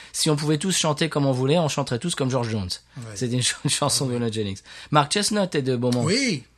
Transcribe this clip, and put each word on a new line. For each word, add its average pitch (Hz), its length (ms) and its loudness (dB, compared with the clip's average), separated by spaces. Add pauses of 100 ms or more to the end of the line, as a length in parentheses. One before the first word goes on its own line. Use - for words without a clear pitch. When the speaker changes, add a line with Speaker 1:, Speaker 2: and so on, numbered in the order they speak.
(120)
Speaker 1:
si - 180 0
on 151 60 6
pouvait 151 220 0
tous 185 180 0
chanter 156 320 2
comme 143 180 0
on 135 60 4
voulait, 135 260 2
on 156 100 2
chanterait 131 320 -2
tous 175 160 -4
comme 131 140 0
George 120 180 0
Jones. » 101 220 -2 (260)
Speaker 2:
Ouais. 127 60 -12 (120)
Speaker 1:
C'est 127 120 -4
une 120 160 0
ch-, - 180 0
<laughs> - 40 -14
une 147 60 2
chanson 143 360 0
Speaker 2:
Ah - 20 -2
Speaker 1:
de 123 60 -2
Speaker 2:
oui. 120 60 -2
Speaker 1:
Waylon 117 120 0
Jennings. 101 260 -4 (320)
Mark 147 220 4
Chestnut 202 420 0
est 147 80 2
de 127 140 0
Beaumont. 123 280 2
Speaker 2:
Oui. 196 380 0 (160)